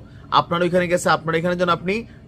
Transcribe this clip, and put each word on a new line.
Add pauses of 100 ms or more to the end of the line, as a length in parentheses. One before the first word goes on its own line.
(300)
আপনার
ওইখানে
গেছে,
আপনার
এখানে
যেন
আপনি (340)